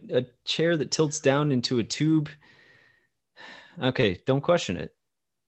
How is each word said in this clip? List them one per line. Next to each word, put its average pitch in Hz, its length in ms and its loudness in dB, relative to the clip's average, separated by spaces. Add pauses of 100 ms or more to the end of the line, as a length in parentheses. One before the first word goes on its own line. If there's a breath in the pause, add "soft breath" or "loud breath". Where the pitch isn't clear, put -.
(100)
a 131 140 0 (220)
chair 170 300 0
that 135 140 -4
tilts 156 300 0
down 143 320 2
into 123 260 0
a 107 60 0
tube? 156 460 0 (1500 loud breath)
Okay, 123 440 0
don't 135 140 2
question 120 360 0
it. - 180 -10 (520)